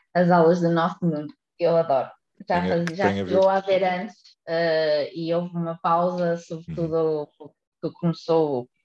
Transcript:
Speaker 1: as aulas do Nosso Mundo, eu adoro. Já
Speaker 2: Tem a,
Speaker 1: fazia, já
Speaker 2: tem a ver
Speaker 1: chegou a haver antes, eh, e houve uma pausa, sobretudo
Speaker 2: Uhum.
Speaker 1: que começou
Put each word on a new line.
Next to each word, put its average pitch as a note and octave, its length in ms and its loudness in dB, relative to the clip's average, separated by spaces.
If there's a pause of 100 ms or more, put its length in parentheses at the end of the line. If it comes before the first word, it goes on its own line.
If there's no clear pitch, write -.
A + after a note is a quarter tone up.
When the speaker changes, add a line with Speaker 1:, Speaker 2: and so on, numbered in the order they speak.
(140)
Speaker 1:
as F3 160 4
aulas F3 300 6
do E3+ 100 2
Nosso E3+ 320 0
Mundo, D3+ 300 -4 (260)
eu E3 180 2
adoro. C#3+ 340 0 (380)
Já F3 140 0
Speaker 2:
Tem F#3 100 -2
a, F3 60 0
Speaker 1:
fazia, E3+ 180 -4
já F#3+ 140 0
Speaker 2:
tem G3 100 -4
a G3 40 -2
ver F3+ 60 -8
Speaker 1:
chegou F#3+ 180 4
a F#3+ 80 2
haver F#3+ 280 0
antes, F3+ 320 -4 (300)
eh, D#3+ 680 0
e E3 200 -4
houve F3 220 -4
uma E3+ 220 -4
pausa, F3 580 0
sobretudo D#3+ 920 -4 (120)
Speaker 2:
Uhum. D3 100 -20 (320)
Speaker 1:
que D#3+ 100 -4
começou D#3 760 0 (160)